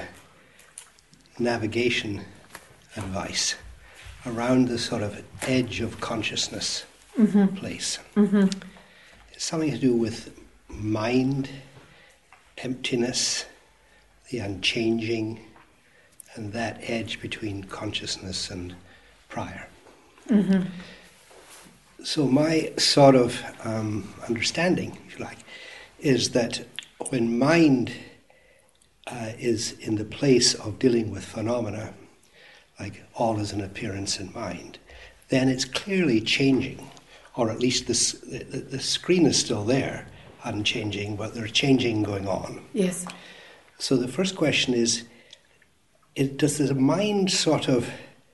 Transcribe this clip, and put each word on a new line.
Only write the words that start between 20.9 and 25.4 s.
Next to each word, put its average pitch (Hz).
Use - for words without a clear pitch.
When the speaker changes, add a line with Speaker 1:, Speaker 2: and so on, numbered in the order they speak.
Speaker 1:
So 151
my 151
sort 139
of, 120
um, 110
understanding, 165
if -
you 120
like, -